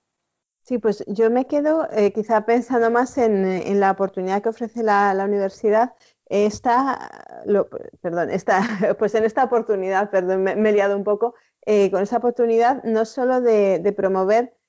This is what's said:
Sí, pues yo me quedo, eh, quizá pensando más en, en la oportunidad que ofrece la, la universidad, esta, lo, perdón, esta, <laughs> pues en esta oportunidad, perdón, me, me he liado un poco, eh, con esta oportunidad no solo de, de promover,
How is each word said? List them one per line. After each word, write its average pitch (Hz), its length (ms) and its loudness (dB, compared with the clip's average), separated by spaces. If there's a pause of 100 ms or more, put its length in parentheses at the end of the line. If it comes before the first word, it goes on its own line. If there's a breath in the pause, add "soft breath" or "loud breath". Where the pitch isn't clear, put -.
(600)
Sí, 247 160 -4
pues 208 300 -2
yo 226 240 0
me 254 160 0
quedo, 302 440 0
eh, 202 200 2
quizá 220 340 -2
pensando 233 460 0
más 240 260 0
en, 214 280 2
en 190 340 -2
la 196 120 4
oportunidad 190 520 -2
que 226 60 -2
ofrece 226 340 -6
la, 202 300 2
la 190 100 -2
universidad, 202 720 0 (320 soft breath)
esta, 214 1200 -2
lo, 202 240 0 (320)
perdón, 170 280 -4
esta, 190 320 0
<laughs> 202 380 -2
pues 214 160 0
en 220 80 0
esta 226 220 0
oportunidad, 208 680 -2
perdón, 190 320 0
me, 190 140 -2
me 214 120 2
he 208 40 2
liado 202 240 2
un 202 80 -6
poco, 208 280 -2 (320 soft breath)
eh, 202 260 2
con 190 120 0
esta 233 140 -2
oportunidad 233 680 0
no 220 220 0
solo 254 340 -2
de, 208 400 2
de 196 140 -2
promover, 196 600 0 (160)